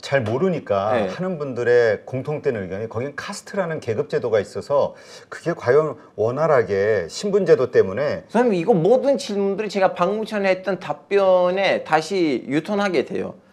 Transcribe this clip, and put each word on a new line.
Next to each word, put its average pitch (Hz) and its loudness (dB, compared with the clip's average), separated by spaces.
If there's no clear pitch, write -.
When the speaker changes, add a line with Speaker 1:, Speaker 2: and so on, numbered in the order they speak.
Speaker 1:
잘 139 0
모르니까 110 0
Speaker 2:
네. 107 0
Speaker 1:
하는 175 -6
분들의 120 2
공통된 135 -4
의견이 98 -6
거긴 127 -8
카스트라는 185 -8
계급 113 -4
제도가 117 0
있어서 101 -2
그게 - -6
과연 147 2
원활하게 110 2
신분 196 0
제도 131 4
때문에 107 0
Speaker 2:
선생님, 220 2
이거 175 2
모든 226 4
질문들이 196 -4
제가 190 2
박무천에 202 -2
했던 185 -2
답변에 180 2
다시 156 0
유턴하게 170 -2
돼요. 95 -8